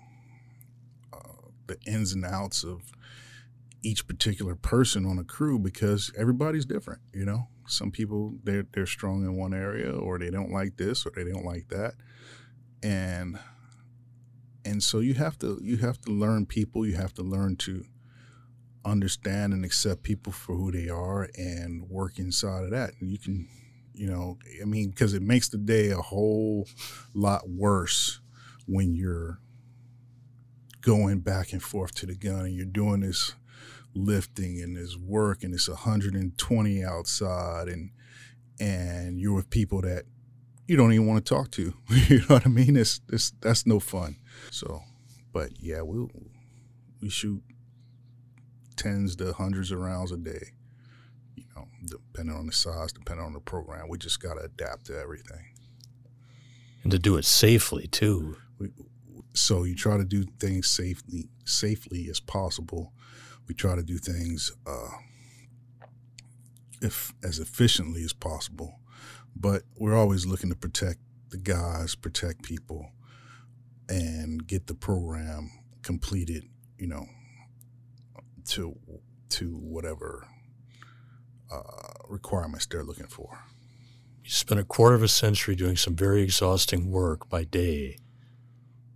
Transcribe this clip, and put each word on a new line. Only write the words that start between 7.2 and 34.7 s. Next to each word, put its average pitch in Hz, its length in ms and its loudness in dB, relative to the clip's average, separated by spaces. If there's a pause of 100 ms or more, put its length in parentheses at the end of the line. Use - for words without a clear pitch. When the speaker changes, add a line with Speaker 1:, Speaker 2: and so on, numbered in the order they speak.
Speaker 1:
know? 107 260 -2 (180)
Some 101 240 -2
people, 107 520 -4
they're, 101 300 -2
they're 95 140 -2
strong 95 380 -4
in 92 100 -2
one 95 180 -4
area, 101 380 -4
or 92 260 -4
they 87 140 -4
don't 98 200 -4
like 98 260 -4
this, 104 280 -2
or - 100 -6
they 90 160 -6
don't 92 140 -6
like 87 240 -8
that. 104 240 -6 (880)
And, 92 560 -2 (1300)
and 104 180 -2
so 110 200 2
you 131 120 4
have 151 260 0
to, 101 220 -4
you 117 160 0
have 120 240 0
to 110 100 -6
learn 104 360 2
people. 110 380 -2
You 101 100 0
have 92 200 -4
to 95 60 -10
learn 95 360 0
to - 280 -8 (960)
understand 101 720 0
and 92 100 -2
accept 92 380 0
people 98 320 -4
for - 220 -8
who 95 160 -2
they 87 180 -4
are 92 460 -4
and 87 540 -8
work 95 280 -6
inside 92 460 -2
of 92 80 -4
that. 120 280 -4
And 95 120 -6
you 101 80 -6
can 92 280 -6 (480)
you 101 120 -6
know, 90 300 -4 (240)
I 104 40 -8
mean, 104 260 -2
'cause 101 220 2
it 95 80 0
makes 120 280 4
the 110 80 -4
day 104 320 4
a 95 120 0
whole 107 680 2 (460)
lot 101 360 2
worse 92 680 2 (480)
when 95 260 2
you're 85 460 -4 (1400)
going 101 400 6
back 95 320 -2
and 92 100 -6
forth 95 320 -6
to - 100 -8
the 92 100 -8
gun 95 300 -4
and 92 100 -4
you're 90 100 -4
doing 101 340 2
this 95 360 -2 (580)
lifting 95 680 0
and 87 140 -8